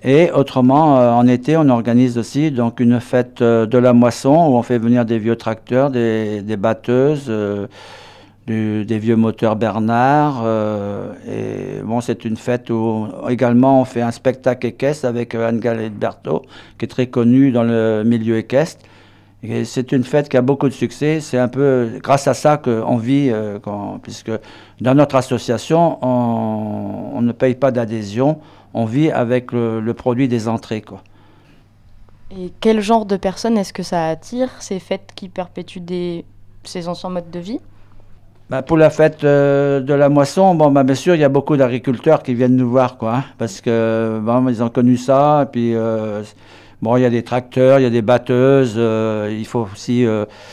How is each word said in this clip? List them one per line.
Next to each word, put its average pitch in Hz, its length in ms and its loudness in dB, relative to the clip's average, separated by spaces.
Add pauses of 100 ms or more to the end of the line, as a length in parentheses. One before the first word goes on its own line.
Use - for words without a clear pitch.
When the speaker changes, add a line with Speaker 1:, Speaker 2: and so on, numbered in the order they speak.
Speaker 1:
et 147 300 4
autrement, 135 640 4
euh, 120 140 4
en 120 140 4
été, 123 300 2
on 156 120 4
organise 120 500 2
aussi 139 320 -2
donc 120 300 -2
une 120 200 2
fête, 123 420 -4
euh, 117 240 2
de 127 120 2
la 123 140 4
moisson 120 380 4
où 151 260 4
on 117 60 2
fait 123 160 -2
venir 120 260 2
des 113 140 -2
vieux 113 180 0
tracteurs, 123 540 -2
des, 110 520 -2
des 107 140 -6
batteuses, 127 720 0
euh, 101 380 -4 (800)
du, 107 360 -2
des 110 140 -2
vieux 113 180 0
moteurs 113 400 0
Bernard, 117 880 0
euh, 104 680 -4 (160)
et 101 540 -8
bon, 110 180 -4
c'est 120 240 -6
une 110 120 -4
fête 123 340 -6
où 110 360 -2 (220)
également 123 520 4
on 127 40 2
fait 120 180 -6
un 120 80 -2
spectacle 123 560 -2
équestre 135 380 -4
avec, 120 320 -4
euh, 113 120 -2
Anne-Galette 113 480 -4
Berthaud, 110 460 -6 (360)
qui - 60 -6
est - 40 -8
très 127 180 -2
connue 123 460 4
dans 117 120 2
le 113 400 0
milieu 113 340 0
équestre. 127 460 -2 (580)
Et 117 220 -6
c'est 123 280 -6
une 127 120 0
fête 147 240 -2
qui - 80 0
a 123 60 4
beaucoup 139 260 0
de 131 60 -4
succès. 151 460 -4
C'est 147 180 -6
un 123 100 0
peu 127 420 0 (120)
grâce 139 240 0
à 135 80 2
ça 151 220 2
qu'on 120 400 -2
vit, 135 340 0
euh, 107 280 -4
qu'on, 101 420 -10
puisque - 320 -12 (480)
dans 120 140 0
notre 143 220 4
association, 131 880 0
on, 110 1120 -4
on 117 80 -4
ne 117 100 0
paye 127 220 0
pas 135 160 0
d'adhésion. 117 680 -2 (360)
On 113 100 -2
vit 139 260 0
avec 123 420 -2
le, 117 280 -2
le 113 140 -4
produit 127 340 -2
des 117 200 -2
entrées, 110 340 -6
quoi. 95 200 -20 (1300)
Speaker 2:
Et 185 300 -12
quel 220 200 2
genre 214 260 0
de 196 100 -2
personnes 202 420 -2
est-ce 196 140 -4
que 190 100 -10
ça 170 240 -4
attire, 240 440 -6 (100)
ces 190 180 -8
fêtes - 360 -10
qui 196 140 -16
perpétuent 180 520 -12
des, 175 440 -8 (380)
ces 175 260 -10
anciens 175 220 -10
modes 175 200 -8
de 170 80 -12
vie ? 202 200 -10 (920)
Speaker 1:
Bah, 131 120 -4
pour 160 140 0
la 156 140 6
fête, 156 340 0
euh, 143 560 2
de 135 140 -2
la 143 140 4
moisson, 147 460 4
bon, 151 160 4
bah, 139 120 4
bien 131 120 2
sûr, 175 200 2
il 156 60 2
y 151 40 4
a 135 40 6
beaucoup 139 280 0
d'agriculteurs 131 680 0
qui 127 120 -4
viennent 127 220 2
nous 127 120 2
voir, 127 280 2
quoi, 113 200 -4
hein, 135 80 -2 (140)
parce - 220 -8
que, 113 640 0
bon, 123 260 0
ils 117 140 -2
ont 117 60 -2
connu 123 280 2
ça, 143 460 2
et 139 40 0
puis, 117 280 -2
euh, 110 480 -4 (600)
bon, 113 140 2
il 127 40 4
y 127 60 4
a 120 40 4
des 117 120 0
tracteurs, 131 580 2
il - 20 2
y 127 40 2
a 120 40 2
des 117 120 0
batteuses, 123 760 2
euh, 110 600 -2
il 107 100 -8
faut 117 260 -4
aussi, 123 340 -2
euh, 110 200 0 (260)